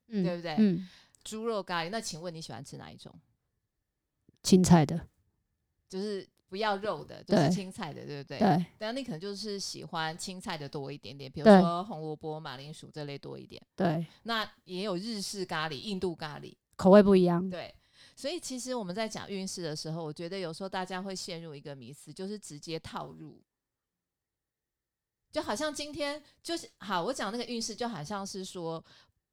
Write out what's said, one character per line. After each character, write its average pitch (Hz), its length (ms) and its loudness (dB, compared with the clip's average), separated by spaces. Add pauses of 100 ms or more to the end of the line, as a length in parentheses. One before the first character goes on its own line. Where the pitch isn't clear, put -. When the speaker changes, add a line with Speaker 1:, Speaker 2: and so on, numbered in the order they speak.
Speaker 1:
嗯， 208 160 2
Speaker 2:
对 175 100 0
不 170 60 -8
对？ 165 160 -4
Speaker 1:
嗯。 190 280 4 (380)
Speaker 2:
猪 220 220 -10
肉 220 180 -2
咖 175 200 -4
喱， 165 60 -6
那 226 120 -4
请 170 200 -10
问 175 120 -8
你 160 80 -12
喜 156 100 -12
欢 117 100 -12
吃 143 140 -16
哪 80 160 -16
一 - 60 -20
种？ - 160 -20 (1300)
Speaker 1:
青 185 220 8
菜 175 220 10
的。 165 140 -4 (920)
Speaker 2:
就 190 100 -8
是 202 260 -6 (220)
不 185 80 -14
要 208 220 0
肉 196 260 -6
的， 117 220 -16
就 - 100 4
是 165 160 6
青 185 180 -2
菜 185 240 -10
的， 123 120 -12
Speaker 1:
对。 - 20 -10
Speaker 2:
对 143 160 -8
不 - 60 -16
对？ 139 100 -8
Speaker 1:
对。 180 260 6 (140)
Speaker 2:
但 220 160 -4
你 277 80 -6
可 233 80 -8
能 156 80 -6
就 202 160 -8
是 202 240 -6
喜 139 240 -8
欢 160 340 -4
青 185 220 -10
菜 180 180 -6
的 147 100 -10
多 139 220 -8
一 143 80 -10
点 135 180 -14
点， 139 140 -12
比 151 120 -8
如 147 40 -6
说 180 380 12
红 196 180 -10
萝 156 140 -6
卜、 156 240 -8
Speaker 1:
对。 160 40 -14
Speaker 2:
马 139 120 -8
铃 139 180 -14
薯 - 180 -18
这 151 120 -10
类 143 140 -8
多 139 200 -12
一 131 80 -14
点。 - 160 -20 (140)
Speaker 1:
对。 165 320 0 (160)
Speaker 2:
那 220 260 -4 (140)
也 180 180 -8
有 202 140 -2
日 208 260 -6
式 190 240 -6
咖 160 240 -4
喱、 156 40 -6
印 185 260 -6
度 185 160 -2
咖 147 240 -10
喱。 - 160 -16 (220)
Speaker 1:
口 190 120 6
味 202 140 12
不 196 120 8
一 185 100 8
样。 175 220 2
Speaker 2:
对。 170 280 -10 (400)
所 269 140 -8
以 339 100 -6
其 254 200 -8
实 247 160 -6
我 233 80 -4
们 180 120 -6
在 220 120 -4
讲 - 220 -10
运 190 180 -6
势 190 140 -8
的 156 140 -4
时 156 160 -8
候， 165 120 -6
我 151 80 -6
觉 170 160 -8
得 190 120 -8
有 175 120 -6
时 165 120 -10
候 190 40 -6
大 185 160 -4
家 185 180 -6
会 196 140 -8
陷 175 260 -10
入 165 120 -12
一 143 60 -14
个 143 160 -12
迷 127 160 -16
思， 147 220 -18
就 190 140 -10
是 208 120 -8
直 151 200 -16
接 160 200 -8
套 151 320 -10
入。 160 300 -18 (1900)
就 302 100 -2
好 311 140 -2
像 302 180 -2
今 294 180 -8
天， 294 300 -4 (200)
就 339 160 -4
是， - 120 -10 (100)
好， 190 240 -2
我 233 100 -2
讲 226 180 -4
那 233 60 -6
个 240 80 -4
运 233 160 -6
势， 233 140 -6
就 240 120 -4
好 185 160 -6
像 196 220 -6
是 190 180 -8
说， 165 400 -8 (500)